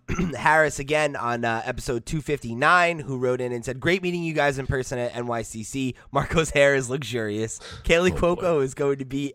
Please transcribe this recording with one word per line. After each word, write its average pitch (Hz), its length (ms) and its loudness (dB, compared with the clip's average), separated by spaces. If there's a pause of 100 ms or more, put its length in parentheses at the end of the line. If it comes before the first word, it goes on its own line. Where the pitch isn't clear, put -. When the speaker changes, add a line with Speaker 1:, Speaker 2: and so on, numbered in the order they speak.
(180)
Speaker 1:
<clears throat> 170 180 -2
Harris 151 440 4
again 147 360 0
on, 120 300 -2
uh, 113 180 0
episode 123 440 -6
two 156 140 -4
fifty-nine, 156 760 2
who 135 200 -8
wrote 123 220 0
in 123 120 -2
and 120 120 -6
said, 127 160 -6
"Great 175 220 0
meeting 175 220 -2
you 160 100 -4
guys 143 240 2
in 135 80 -6
person 131 320 -4
at 120 180 -4
N 120 120 -6
Y 117 160 -4
C 113 180 -12
C. 131 320 -4 (180)
Marco's 143 400 0
hair 143 220 6
is 127 160 0
luxurious. 110 680 -4 (240)
Kaylee 170 280 4
Speaker 2:
Oh, 151 100 -2
boy. 175 260 2
Speaker 1:
Cuoco 156 160 2
is 131 100 -4
going 139 240 0
to 135 80 -8
be 139 300 -4